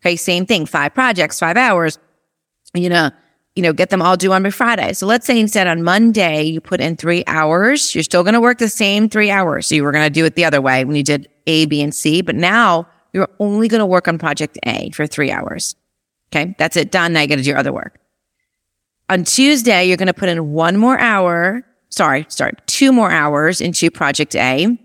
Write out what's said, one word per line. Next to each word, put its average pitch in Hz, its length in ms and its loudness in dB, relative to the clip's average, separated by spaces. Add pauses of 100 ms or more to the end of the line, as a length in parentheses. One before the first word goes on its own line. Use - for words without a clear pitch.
Okay. 175 160 0
Same 180 280 -2
thing. 190 200 0
Five 147 280 -2
projects, 208 460 -2
five 170 160 0
hours, 190 420 0 (760)
you 180 160 -2
know, 170 200 2 (460)
you 190 80 -2
know, 170 80 2
get - 180 0
them 190 120 0
all 185 160 2
due 185 160 0
on 190 100 2
by 196 60 0
Friday. 233 420 -2
So 190 160 -6
let's 226 180 0
say 240 140 2
instead 208 280 2
on 165 140 -2
Monday, 185 640 2
you 160 160 -2
put 175 220 -4
in 160 160 -2
three 170 280 -2
hours. 170 720 0
You're 165 80 -2
still 175 180 0
gonna 220 200 2
work 240 160 2
the 233 100 0
same 208 400 0
three 214 240 0
hours. 165 360 -2
So 156 80 0
you 147 80 2
were 143 100 -2
gonna 151 160 2
do 160 160 0
it 156 100 0
the 170 80 2
other 147 180 2
way 131 220 2
when 147 140 -2
you 143 60 0
did 143 260 -2 (180)
A, 160 200 2
B, 147 140 -2
and 147 140 -4
C, 160 260 0
but 170 140 -4
now 180 500 2 (280)
you're 190 160 -2 (100)
only 208 300 0
gonna 220 160 2
work 180 240 0
on 165 80 -2
project 151 480 -6
A - 260 -6
for 151 160 -4
three 147 240 -4
hours. - 460 -8 (560)
Okay. 175 240 -2
That's - 180 -2
it. 160 160 -2
Done. 170 220 0
Now 160 80 2
you 147 60 0
gotta 143 160 0
do 135 60 0
your 139 80 0
other 139 140 -2
work. - 260 -10 (1080)
On 180 160 0
Tuesday, 240 640 2
you're 185 100 2
gonna 180 180 0
put - 140 -4
in 165 240 -4
one 165 240 0
more 240 240 2
hour 190 680 0 (300)
sorry, 151 340 0
sorry, - 240 -4 (120)
two - 260 2
more 226 180 4
hours 151 520 0
into 170 280 0
project 147 460 -2
A. 143 500 0